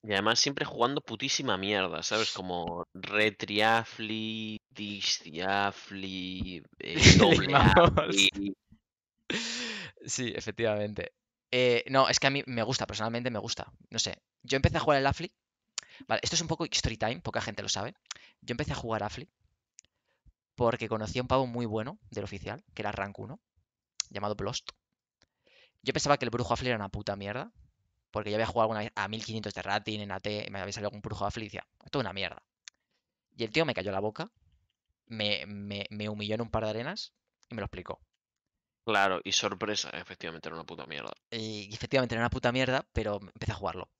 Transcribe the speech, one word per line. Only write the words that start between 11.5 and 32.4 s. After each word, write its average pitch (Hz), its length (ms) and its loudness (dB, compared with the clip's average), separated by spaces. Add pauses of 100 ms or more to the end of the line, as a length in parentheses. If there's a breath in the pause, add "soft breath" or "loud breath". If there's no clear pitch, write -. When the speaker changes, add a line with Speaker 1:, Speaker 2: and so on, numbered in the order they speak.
Speaker 2:
Eh, 123 400 6
no, 135 180 6
es 127 120 4
que 139 80 4
a - 20 6
mí 139 160 -2
me 120 160 -2
gusta, 120 240 0
personalmente 117 440 -2
me 107 100 -4
gusta. - 320 -6 (180)
No 113 80 -6
sé, - 240 -4 (200)
yo 131 140 -2
empecé 151 200 2
a 156 40 2
jugar 143 200 4
el 135 60 4
Affli. 156 260 -2 (760 loud breath)
Vale, 113 160 2
esto - 140 0
es 170 60 2
un 160 60 -6
poco 160 220 -2
story 113 280 0
time, 120 220 -2
poca 110 200 -4
gente 104 220 -6
lo 107 60 -6
sabe. 110 260 -4 (480 loud breath)
Yo 123 100 -6
empecé 143 200 -2
a 131 40 -2
jugar 110 260 -2
Affli 107 260 -6 (1300)
porque 117 340 0
conocí 107 300 -2
a 123 40 0
un 123 60 -6
pavo 131 180 4
muy 120 200 -4
bueno 110 320 -4 (120)
del 104 140 -6
oficial, 101 400 -10 (100)
que 110 80 -8
era 104 100 -2
rank 101 260 -6
uno, 110 220 -12 (680)
llamado 101 260 -2
Blost. 104 340 -6 (1120 soft breath)
Yo 131 100 -2
pensaba 143 240 4
que - 80 -2
el 120 60 0
brujo 117 240 0
Affli 127 140 -2
era 123 80 2
una 101 140 -6
puta 104 260 -4
mierda, 107 360 -8 (640)
porque 104 140 -2
yo 104 60 0
había 110 100 4
jugado 113 160 2
alguna 110 180 2
vez 110 140 -6
a 101 140 -2
mil 110 140 -6
quinientos 107 300 -6
de - 80 -8
rating 107 400 -2
en 101 100 -8
A 95 100 -4
T, 107 300 -4
me 98 80 -8
había 98 140 -6
salido 104 160 -4
algún 104 140 -8
Brujo 101 220 -4
de 101 40 0
Aflicia. 104 400 -8 (160)
Esto - 140 -4
es - 20 2
una 98 140 -4
mierda. 95 280 -6 (960)